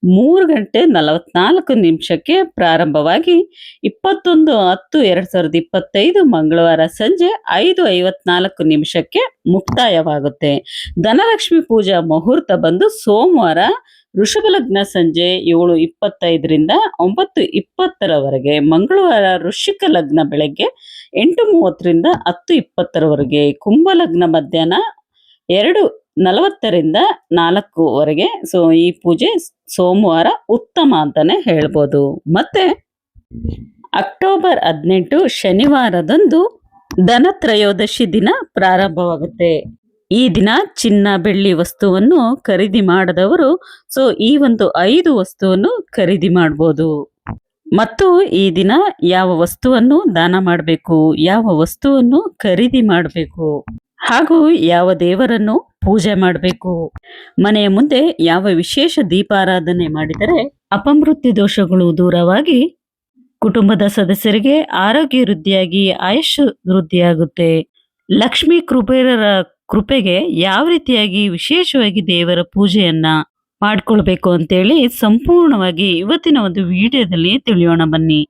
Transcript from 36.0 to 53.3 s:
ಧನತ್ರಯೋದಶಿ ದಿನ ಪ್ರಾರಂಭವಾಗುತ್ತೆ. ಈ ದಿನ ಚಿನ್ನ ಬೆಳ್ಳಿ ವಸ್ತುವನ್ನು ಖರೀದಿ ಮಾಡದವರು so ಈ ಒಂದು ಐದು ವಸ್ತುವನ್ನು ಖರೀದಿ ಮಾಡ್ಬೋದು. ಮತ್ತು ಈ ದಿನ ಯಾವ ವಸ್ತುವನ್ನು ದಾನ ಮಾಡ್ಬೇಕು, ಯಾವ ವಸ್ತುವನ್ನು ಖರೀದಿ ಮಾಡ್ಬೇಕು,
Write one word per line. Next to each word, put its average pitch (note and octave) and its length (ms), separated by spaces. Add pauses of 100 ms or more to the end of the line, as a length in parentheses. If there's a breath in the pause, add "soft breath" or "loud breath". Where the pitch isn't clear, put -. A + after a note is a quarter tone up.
ಧನತ್ರಯೋದಶಿ A3 960 (100)
ದಿನ A3 140 (280)
ಪ್ರಾರಂಭವಾಗುತ್ತೆ. F3 960 (580)
ಈ A3 100 (160)
ದಿನ G3+ 120 (320)
ಚಿನ್ನ G3+ 260 (180)
ಬೆಳ್ಳಿ G3 360
ವಸ್ತುವನ್ನು G3+ 580 (300)
ಖರೀದಿ G3+ 320 (100)
ಮಾಡದವರು F#3 580 (460 loud breath)
so C4 80 (260)
ಈ - 20 (160)
ಒಂದು G#3+ 200 (240)
ಐದು E4+ 200 (100)
ವಸ್ತುವನ್ನು F#3+ 500 (260)
ಖರೀದಿ F3+ 420
ಮಾಡ್ಬೋದು. D#3 500 (880)
ಮತ್ತು E4+ 280 (340)
ಈ G3 40 (140)
ದಿನ G3 120 (440)
ಯಾವ F#3 140 (140)
ವಸ್ತುವನ್ನು B3+ 560 (200)
ದಾನ F3 160 (140)
ಮಾಡ್ಬೇಕು, E3 500 (320)
ಯಾವ A3+ 140 (180)
ವಸ್ತುವನ್ನು C4+ 580 (240)
ಖರೀದಿ A#3+ 380 (100)
ಮಾಡ್ಬೇಕು, D#3+ 540 (640)